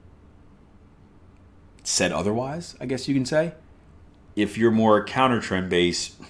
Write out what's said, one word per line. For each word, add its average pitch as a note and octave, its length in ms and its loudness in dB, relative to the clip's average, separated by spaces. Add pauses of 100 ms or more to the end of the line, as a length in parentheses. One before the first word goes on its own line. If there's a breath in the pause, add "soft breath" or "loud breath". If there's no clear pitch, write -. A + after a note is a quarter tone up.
(1800)
said - 280 0
otherwise, A#2+ 680 -4
I C3+ 60 -12
guess B2+ 220 -6
you C#3+ 60 -2
can C3 120 0
say. D#3 280 0 (840)
If G#2 220 -2
you're A2+ 140 4
more A2 320 4
counter C3 360 0
trend F#2 300 -4
based, F2 460 0 (140)